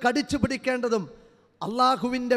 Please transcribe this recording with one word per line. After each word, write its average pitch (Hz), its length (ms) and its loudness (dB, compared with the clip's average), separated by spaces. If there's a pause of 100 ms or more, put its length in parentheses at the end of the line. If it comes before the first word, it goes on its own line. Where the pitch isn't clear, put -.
കടിച്ചു 262 380 0
പിടിക്കേണ്ടതും 240 600 -2 (640)
അള്ളാഹുവിൻ്റെ 247 720 2